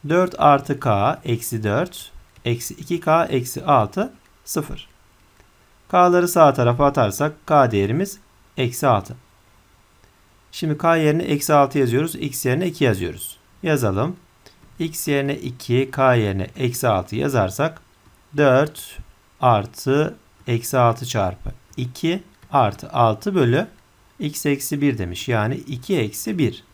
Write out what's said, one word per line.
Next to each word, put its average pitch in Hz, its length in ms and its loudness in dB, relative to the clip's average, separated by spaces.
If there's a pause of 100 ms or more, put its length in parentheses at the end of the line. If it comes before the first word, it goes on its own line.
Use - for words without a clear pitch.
Dört 180 300 0
artı 143 400 2
k 113 440 0
eksi 117 400 -4
dört, 123 480 -2 (340)
eksi 120 280 -4
iki - 260 -6
k 160 260 2
eksi - 400 -4
altı, 147 480 0 (320)
sıfır. - 440 -8 (1000)
K'ları 180 360 4
sağ 160 260 6
tarafa 123 320 2
atarsak 139 640 0
k 139 240 4
değerimiz 113 480 -2 (380)
eksi 131 300 -2
altı. 113 280 0 (1400)
Şimdi 151 260 -4
k 165 180 2
yerine 156 280 2
eksi 147 300 0
altı 143 260 4
yazıyoruz. 135 360 0
X - 300 -8
yerine 139 220 0
iki 156 160 -2
yazıyoruz. 95 540 -2 (260)
Yazalım. 127 520 0 (640)
X 160 280 -6
yerine 139 280 0
iki, 123 560 -4
k 131 240 4
yerine 98 320 0 (100)
eksi 123 300 -2
altı 104 280 0
yazarsak 135 680 -2 (560)
dört 143 600 2 (440)
artı 127 720 0 (320)
eksi 120 300 -2
altı 120 280 2
çarpı 98 460 -4 (260)
iki 165 460 -4 (280)
artı 120 380 0
altı 120 460 0
bölü 147 320 2 (520)
x 147 260 -8
eksi 143 360 -2
bir 139 160 2
demiş. 87 300 -8
Yani 113 280 -2
iki 151 440 -4
eksi 123 380 -6
bir. 139 260 -2 (100)